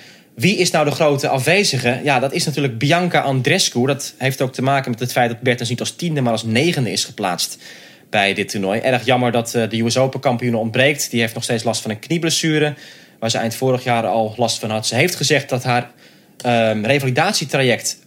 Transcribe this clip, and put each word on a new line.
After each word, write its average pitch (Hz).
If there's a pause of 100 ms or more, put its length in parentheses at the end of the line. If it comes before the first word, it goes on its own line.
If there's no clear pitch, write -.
(360)
wie 113
is -
nou 156
de 147
grote 147
afwezige? 131
Ja, 135
dat 135
is 170
natuurlijk 135
Bianca 165
Andreescu. 135
Dat 135
heeft 131
ook 127
te -
maken 131
met 107
het 123
feit 123
dat 120
Bertens 117
niet 123
als 110
tiende, 156
maar 120
als 110
negende 127
is 98
geplaatst - (520)
bij 98
dit 92
toernooi. 101
Erg 120
jammer 123
dat, 120
eh, 113
de 113
U 113
S 113
Open 131
kampioene 120
ontbreekt. 123
Die 120
heeft 113
nog -
steeds 113
last 113
van 110
een 107
knieblessure, 156 (460)
waar 113
ze 110
eind 113
vorig 127
jaar 117
al 110
last 117
van 110
had. 110
Ze 113
heeft 175
gezegd 143
dat 120
haar, 120 (460)
ehm, 113
revalidatietraject, 139